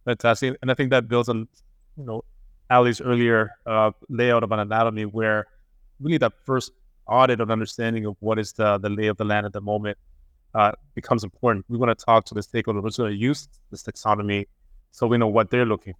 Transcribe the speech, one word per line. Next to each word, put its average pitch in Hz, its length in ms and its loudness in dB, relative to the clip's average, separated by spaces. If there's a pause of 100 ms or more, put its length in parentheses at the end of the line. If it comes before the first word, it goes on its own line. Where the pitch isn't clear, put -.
Fantastic. 120 560 0
And 127 80 0
I 123 40 0
think 131 160 -2
that 127 160 2
builds 120 220 0
on, 113 180 -4 (500)
you 147 80 -16
know, 113 200 -10 (460)
Ali's 123 300 4
earlier, 117 520 2 (140)
uh, 110 260 2 (160)
layout 120 340 2
of 104 80 -2
an 107 80 -2
anatomy, 110 460 0
where 107 420 -2 (540)
really 156 180 0
that 117 140 2 (120)
first 131 280 -4 (340)
audit 123 340 2
of 110 100 -2
understanding 113 560 -4
of 104 140 -8
what 110 180 -2
is 104 160 -6
the, 104 240 2
the 101 100 -4
lay 107 200 -2
of 101 100 -2
the 110 60 -4
land 104 200 0
at 101 80 -8
the 101 80 -12
moment, 104 380 -6 (560)
uh, 107 180 4 (220)
becomes 113 300 -2
important. 104 440 -2
We 120 80 -6
wanna 117 180 2
talk 113 300 4
to - 100 -14
the 104 80 -4
stakeholder 107 380 -4
who's 104 160 -6
gonna 113 140 -2
use 117 380 -4 (220)
this - 120 -18
taxonomy, 101 640 -2 (460)
so - 140 -2
we 120 120 2
know 113 100 2
what 104 220 2
they're 123 160 2
looking 98 340 -4